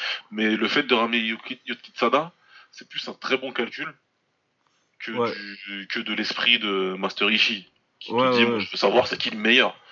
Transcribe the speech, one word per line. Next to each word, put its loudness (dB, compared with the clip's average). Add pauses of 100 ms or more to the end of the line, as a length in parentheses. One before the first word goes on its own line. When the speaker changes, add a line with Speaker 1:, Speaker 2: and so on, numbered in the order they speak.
(320)
Speaker 1:
Mais 2
le 0
fait 2
de 4
ramener 2
Yuki, -4
Yot -6
Kitsada, 0 (400)
c'est -20
plus -10
un -12
très -2
bon -6
calcul -6 (1040)
que -10
Speaker 2:
Ouais. 0 (360)
Speaker 1:
du, -10
que -4
de -6
l'esprit 2
de 0
Master -2
Ishii, 0 (300)
qui -10
Speaker 2:
Ouais, 2
Speaker 1:
te 2
dit, 4
Speaker 2:
ouais, 6
Speaker 1:
moi, 0
Speaker 2:
ouais. -2
Speaker 1:
je -6
veux -10
savoir 4
c'est -6
qui -4
le -8
meilleur. 4 (140)